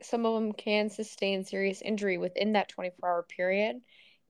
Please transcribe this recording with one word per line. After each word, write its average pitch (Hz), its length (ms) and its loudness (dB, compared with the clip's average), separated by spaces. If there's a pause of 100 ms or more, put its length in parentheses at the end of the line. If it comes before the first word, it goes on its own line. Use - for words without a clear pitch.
some 233 240 0
of 226 100 2
'em 220 160 0
can 208 380 2
sustain 196 540 -2
serious 196 360 -2
injury 202 380 0
within 180 340 0
that 202 160 4
twenty-four 180 400 -6
hour 175 140 2
period 202 580 0 (500)